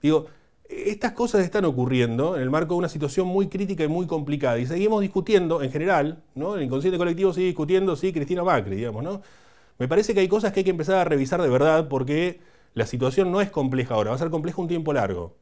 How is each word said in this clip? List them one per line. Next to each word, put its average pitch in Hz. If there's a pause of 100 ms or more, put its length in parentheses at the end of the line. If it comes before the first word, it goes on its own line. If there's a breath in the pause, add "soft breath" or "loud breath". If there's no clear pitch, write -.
Digo, 156 (420 loud breath)
estas 208
cosas 233
están 185
ocurriendo 127
en 139
el 127
marco 160
de 175
una 180
situación 156
muy 196
crítica 190
y 151
muy 165
complicada. 143
Y 127
seguimos 202
discutiendo, 185
en 131
general, 156 (100)
¿no? 175
El 165
inconsciente 143
colectivo 175
sigue 180
discutiendo, 180
sí, 185
Cristina 165
Macri, 107
digamos, 113
¿no? 196 (560 soft breath)
Me 127
parece 208
que 196
hay 190
cosas 202
que 196
hay 185
que 185
empezar 170
a 180
revisar 143
de 160
verdad 156
porque 147 (320 soft breath)
la 113
situación 135
no 190
es 196
compleja 131
ahora, 107
va 123
a -
ser 165
compleja 156
un 170
tiempo 160
largo. 95